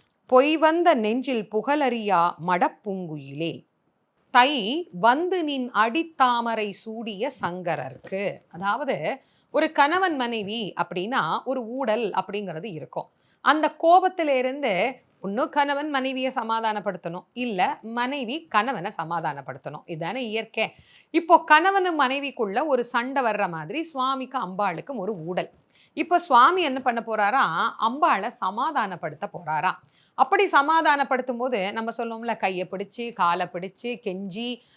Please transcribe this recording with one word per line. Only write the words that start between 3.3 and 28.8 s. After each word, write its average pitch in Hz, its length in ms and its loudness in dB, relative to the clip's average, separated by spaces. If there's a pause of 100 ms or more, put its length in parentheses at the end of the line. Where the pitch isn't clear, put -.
தை 254 180 6 (540)
வந்து 339 380 2
நின் 269 260 -4 (140)
அடித்தாமரை 240 840 0 (140)
சூடிய 220 580 -8
சங்கரர்க்கு. 175 840 -6 (240)
அதாவது, 202 500 -4 (560)
ஒரு 311 180 2
கணவன் 320 440 2
மனைவி 233 440 -4 (220)
அப்படின்னா 190 420 -2 (200)
ஒரு 262 180 -4 (160)
ஊடல் 226 320 0
அப்படிங்கிறது 190 600 -6 (100)
இருக்கும். - 300 -10 (340)
அந்த 302 220 4 (180)
கோபத்திலிருந்து 294 880 4 (520)
ஒண்ணு 202 220 -2
கணவன் 285 420 0
மனைவியை 262 480 -2
சமாதானப்படுத்தணும், 214 960 -4
இல்ல 240 280 -4 (380)
மனைவி 254 360 -4 (200)
கணவனை 214 420 0
சமாதானப்படுத்தணும். 147 880 -8
இதானே 175 440 -6
இயற்கை. 220 360 -4 (480)
இப்போ 330 220 6 (160)
கணவனும் 359 480 4
மனைவிக்குள்ள 262 640 0
ஒரு 247 180 0
சண்டை 254 380 -2
வர்ற 202 280 0
மாதிரி 165 300 -6 (120)
சுவாமிக்கும் 262 540 -4
அம்பாளுக்கும் 185 580 -4
ஒரு 214 100 -4 (160)
ஊடல். 175 200 -4 (460)
இப்போ 349 220 2
சுவாமி 339 440 6
என்ன 269 180 0
பண்ண 233 280 0
போறாரா? 220 360 2 (440)
அம்பாளை 247 420 2 (120)
சமாதானப்படுத்த 196 920 -4